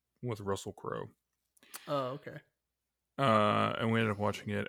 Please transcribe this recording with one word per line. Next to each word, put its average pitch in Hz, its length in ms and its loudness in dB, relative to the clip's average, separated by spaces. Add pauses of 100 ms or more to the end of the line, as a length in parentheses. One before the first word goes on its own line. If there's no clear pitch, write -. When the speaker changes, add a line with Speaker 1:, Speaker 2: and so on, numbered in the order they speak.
(220)
Speaker 1:
with 113 180 -6
Russell 98 320 -4
Crowe. - 380 -8 (760)
Speaker 2:
Oh, 139 200 -2 (120)
okay. - 200 -14 (800)
Speaker 1:
Uh, 107 600 4
and 113 140 2
we 113 80 4
ended 110 120 2
up 98 60 -6
watching 104 300 -2
it. 104 200 -2